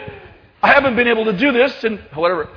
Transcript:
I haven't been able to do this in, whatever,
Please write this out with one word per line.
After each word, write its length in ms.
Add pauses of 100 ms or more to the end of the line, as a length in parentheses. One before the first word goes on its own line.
(640)
I 60
haven't 260
been 120
able 180
to 80
do 180
this 320
in, 140 (180)
whatever, 420